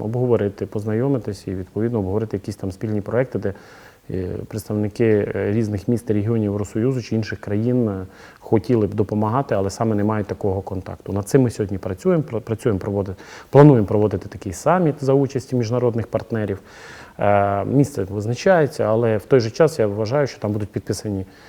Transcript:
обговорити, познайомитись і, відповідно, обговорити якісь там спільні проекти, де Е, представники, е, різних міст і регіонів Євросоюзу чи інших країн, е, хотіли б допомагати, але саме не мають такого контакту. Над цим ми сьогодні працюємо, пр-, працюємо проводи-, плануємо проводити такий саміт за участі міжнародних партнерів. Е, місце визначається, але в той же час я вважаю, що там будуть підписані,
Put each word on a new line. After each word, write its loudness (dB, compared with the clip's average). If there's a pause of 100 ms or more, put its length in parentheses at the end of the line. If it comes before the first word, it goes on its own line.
обговорити, 0
познайомитись -4
і, -6
відповідно, -4
обговорити -2
якісь -8
там -6
спільні -6
проекти, -2
де -4 (560)
Е, -4 (200)
представники, -2
е, 2
різних -2
міст -2
і 0
регіонів 0
Євросоюзу -2
чи -6
інших -4
країн, 0
е, -6 (340)
хотіли 2
б -6
допомагати, 0
але 0
саме 0
не 0
мають 0
такого -4
контакту. -10
Над -4
цим 4
ми 2
сьогодні -4
працюємо, -2
пр-, -8
працюємо -2
проводи-, -4 (360)
плануємо 10
проводити 0
такий -10
саміт 2
за 2
участі 0
міжнародних 0
партнерів. -4 (560)
Е, 2
місце 0
визначається, 0
але 2
в -6
той 4
же 0
час 2
я 4
вважаю, -2
що -10
там -4
будуть -4
підписані, -6 (220)